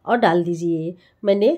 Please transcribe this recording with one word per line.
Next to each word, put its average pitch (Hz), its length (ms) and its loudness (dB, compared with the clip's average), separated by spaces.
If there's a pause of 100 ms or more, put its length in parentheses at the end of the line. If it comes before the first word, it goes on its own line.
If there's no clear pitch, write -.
और 233 120 0
डाल 175 260 2
दीजिए। 170 500 -4 (300)
मैंने 202 340 2